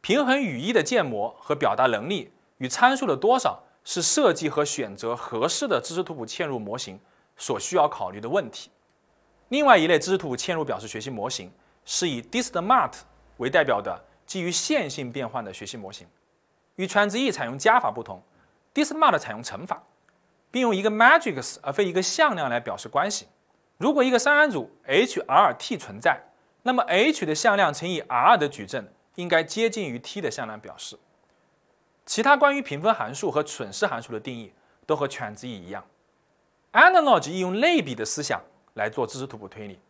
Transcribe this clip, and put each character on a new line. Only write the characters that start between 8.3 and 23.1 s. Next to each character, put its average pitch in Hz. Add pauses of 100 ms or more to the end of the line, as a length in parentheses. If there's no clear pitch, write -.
题。 - (800)
另 285
外 240
一 160
类 170
知 175
识 190
图 170
谱 123
嵌 -
入 160
表 127
示 110
学 107
习 131
模 113
型 92 (320)
是 -
以 127
distmart 208 (440)
为 123
代 156
表 113
的 98 (200)
基 185
于 175
线 214
性 131
变 127
换 117
的 98
学 104
习 110
模 98
型。 87 (680)
与 185
圈 202
子 202
E 262
采 131
用 127
加 220
法 117
不 113
同， 92 (520)
distmart 294
采 -
用 107
乘 95
法， - (680)
并 254
用 233
一 190
个 214
matrix 220
而 143
非 202
一 175
个 185
向 277
量 147
来 120
表 104
示 -
关 165
系。 - (500)